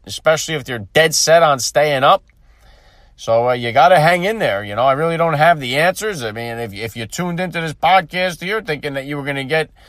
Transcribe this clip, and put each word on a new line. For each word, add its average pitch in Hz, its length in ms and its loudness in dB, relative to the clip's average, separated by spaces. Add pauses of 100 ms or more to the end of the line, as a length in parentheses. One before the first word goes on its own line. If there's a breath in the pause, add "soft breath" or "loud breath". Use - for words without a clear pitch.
especially 156 500 -2
if 131 100 -8
they're 123 140 -8
dead 160 360 2
set 165 260 4
on 147 180 4
staying 143 440 0
up. 180 200 4 (920 soft breath)
So, 117 340 0
uh, 127 40 2
you 120 180 -4
gotta 160 280 6
hang 175 260 2
in 220 140 -4
there. 104 220 -2
You 101 140 -8
know, 117 80 0
I 135 100 4
really 165 220 -2
don't 165 200 0
have 156 260 4
the 127 160 -4
answers. 180 440 -2
I 110 120 -6
mean, 117 240 -8
if, 117 160 -8
if 107 240 -10
you 113 80 -8
tuned 175 340 -6
into 170 220 -6
this 160 120 -6
podcast 180 680 0
here 208 180 -6
thinking 147 340 -6
that 135 100 -8
you 143 100 -8
were 143 80 -8
gonna 139 220 -6
get, 156 240 -2 (180 loud breath)